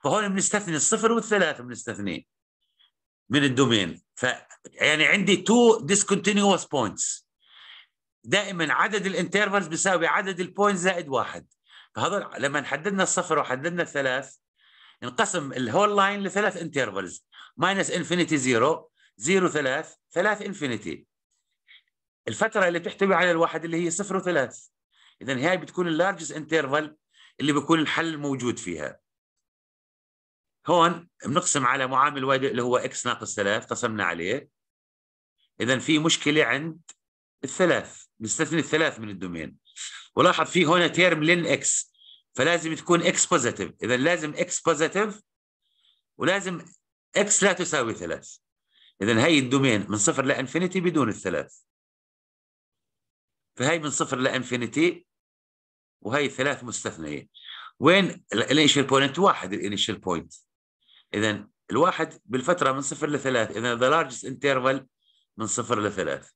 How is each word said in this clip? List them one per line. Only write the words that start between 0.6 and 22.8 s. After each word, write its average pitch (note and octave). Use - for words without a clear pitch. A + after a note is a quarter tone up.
الصفر A3
والثلاث G3
بنستثنيه G#2
من C#3+
الدومين. A#2
ف، -
يعني D3+
عندي F#3
تو A3+
ديسكونتينيوس G3
بوينتس، -
دائما F3
عدد F#3+
الانترفلز F#3+
بيساوي E3
عدد F3+
البوينتس G3
زائد F3
واحد. A2+
فهذول E3+
لما C#3
حددنا F#3
الصفر F3
وحددنا D3
الثلاث، C3+
انقسم C#3
الهول F3
لاين G3+
لثلاث G3
انترفلز، G#2
ماينس F#3
انفينيتي E3+
زيرو، B2+
زيرو F#3
ثلاث، C#3+
ثلاث G3+
انفينيتي. B2
الفترة G3
اللي E3+
بتحتوي F#3+